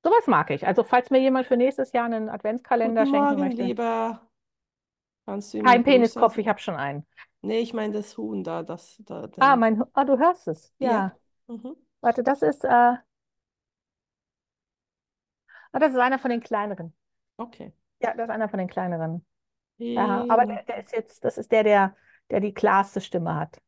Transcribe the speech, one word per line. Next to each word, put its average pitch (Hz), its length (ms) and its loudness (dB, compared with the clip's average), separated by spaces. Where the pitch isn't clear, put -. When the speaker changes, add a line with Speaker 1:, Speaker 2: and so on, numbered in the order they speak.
Speaker 1:
sowas 440 240 4
mag 156 220 2
ich. 147 160 -4
Also 214 180 2
falls 247 260 2
mir 262 100 4
jemand 262 280 0
für 262 100 2
nächstes 262 340 0
Jahr 233 140 0
einen 220 240 -6
Adventskalender 233 540 -2
Speaker 2:
Guten 226 120 0
Speaker 1:
schenken 277 40 -2
Speaker 2:
Morgen, 285 280 2
Speaker 1:
möchte. 269 180 -2
Speaker 2:
lieber. 226 720 -4
Kannst 202 280 -10
du 214 40 -6
ihm 214 60 -6
Speaker 1:
Kein 254 40 8
Speaker 2:
einen 240 160 6
Gruß - 0 -
Speaker 1:
Peniskopf, 247 280 6
Speaker 2:
sagen? 226 260 2
Speaker 1:
ich 214 100 -2
hab 208 120 -2
schon 185 160 -6
einen. 139 300 -6
Speaker 2:
Nee, 220 180 -2
ich 233 140 -6
meine 214 200 -4
das 208 220 -10
Huhn 214 280 -8
da, 165 180 -6
das 165 380 -14
da, 190 240 -14
Speaker 1:
Ah, 269 120 4
Speaker 2:
den 262 60 6
Speaker 1:
mein 220 240 2
Hu-, 254 140 -4
ah, 269 100 0
du 262 140 2
hörst 339 300 0
es. - 300 -10
Ja. - 20 -18
Speaker 2:
Ja. 214 360 -2
Mhm. 240 280 -14
Speaker 1:
Warte, 240 220 0
das 277 180 0
ist, 302 220 -2
äh, 262 40 -2
ah, 240 340 4
das 277 200 2
ist 254 60 -2
einer 254 200 2
von 262 120 -4
den 233 100 -2
kleineren. 208 520 -6
Speaker 2:
Okay. - 340 -14
Speaker 1:
Ja, 226 140 -4
das 233 140 -6
ist - 20 -12
einer 214 180 -4
von 196 100 -6
den 185 100 -4
kleineren. 165 560 -6
Aha, 220 340 -2
aber 233 160 4
Speaker 2:
Ähm. - 20 2
Speaker 1:
der, 208 180 -10
der 240 200 -10
ist - 80 -16
jetzt, - 320 -10
das - 140 -4
ist 226 140 -12
der, 220 120 4
der, 202 320 4
der 190 100 0
die 202 140 -4
klarste 196 460 2
Stimme 160 360 -6
hat. 156 320 -8